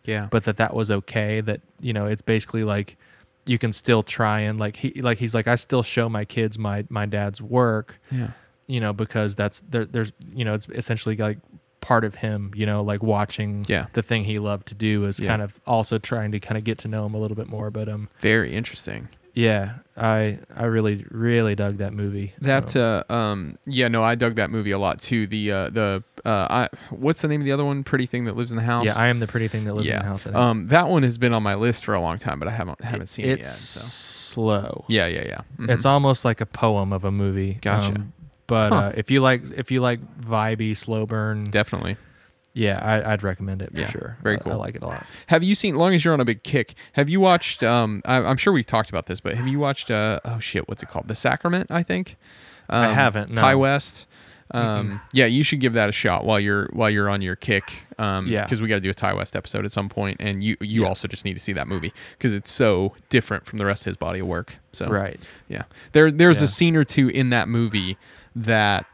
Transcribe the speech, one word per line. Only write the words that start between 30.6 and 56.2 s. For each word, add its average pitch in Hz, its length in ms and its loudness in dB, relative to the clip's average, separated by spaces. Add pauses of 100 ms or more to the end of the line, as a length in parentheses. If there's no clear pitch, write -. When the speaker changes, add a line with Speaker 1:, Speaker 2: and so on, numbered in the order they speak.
Speaker 1:
that 151 220 4
one 165 140 4
has 120 140 2
been 120 160 2
on 110 100 2
my 101 120 0
list 113 320 0
for 101 80 0
a 92 60 2
long 85 180 -2
time, 71 200 -6
but 73 80 -4
I 98 40 -4
haven't, 92 320 -6
haven't 117 220 -6
Speaker 2:
It, 92 40 -12
Speaker 1:
seen - 160 -8
it 131 60 2 (100)
Speaker 2:
it's - 60 -10
Speaker 1:
yet, - 80 -6
so. - 260 -6 (540)
Speaker 2:
slow. 110 540 0
Speaker 1:
Yeah, 107 180 4
yeah, 85 200 -4
yeah. 55 120 -8 (200)
Mm-hmm. 113 120 -2
Speaker 2:
It's 113 160 2
almost 139 400 6
like 113 160 0
a 107 40 -4
poem 101 460 0
of 95 120 -2
a 98 60 0
movie. 98 520 0
Speaker 1:
Gotcha. 101 320 2
Speaker 2:
Um, 101 180 -6 (360)
but, 110 240 4
Speaker 1:
Huh. 214 60 6
Speaker 2:
uh, 101 180 0
if 110 160 -2
you 135 80 6
like, 127 220 4 (140)
if 131 140 -6
you 127 100 2
like 123 200 2 (200)
vibey, 110 560 0
slow 110 300 -2
burn, 107 380 -2
Speaker 1:
Definitely. 101 520 -2 (560)
Speaker 2:
yeah, 104 300 0
I, 107 300 0
I'd 104 100 0
recommend 95 400 -4
it - 100 -10
for - 80 -4
Speaker 1:
Yeah, - 100 -4
Speaker 2:
sure. - 340 -10
Speaker 1:
very 107 120 2
Speaker 2:
I, - 40 -2
Speaker 1:
cool. - 140 -4
Speaker 2:
I - 20 -2
like 101 180 -6
it - 80 -14
a 85 60 -8
lot. - 180 -10 (220)
Speaker 1:
Have 165 160 4
you 196 100 4
seen, 190 220 2
long 180 180 4
as 160 100 4
you're 170 100 4
on 147 60 2
a 127 40 2
big 113 180 -2
kick, - 320 -2 (200)
have 143 140 2
you 185 120 4
watched, 185 420 4
um, 113 420 2
I, 127 120 2
I'm 127 200 2
sure 202 160 2
we've 135 140 2
talked 110 240 0
about 90 160 -4
this, 92 140 -6
but - 160 -4
have 123 100 -2
you 139 140 0
watched, 139 280 -2
uh, 107 360 0
oh 117 160 -4
shit, - 280 -4
what's - 140 -10
it - 60 -12
called? - 180 -8
The 113 80 -4
Sacrament, 175 560 0
I 170 140 -2
think. 180 320 -6 (520)
Speaker 2:
I 117 180 2
Speaker 1:
Um, 110 80 0
Speaker 2:
haven't, 107 360 2
no. 117 60 -4
Speaker 1:
Ty 131 180 6
West. 135 520 0 (460)
Um, 120 100 -2 (260)
Speaker 2:
Mm-mm. 101 120 -8 (120)
Speaker 1:
yeah, 131 140 6
you 127 180 4
should 143 160 0
give 127 140 2
that 107 140 4
a 107 40 -2
shot - 320 0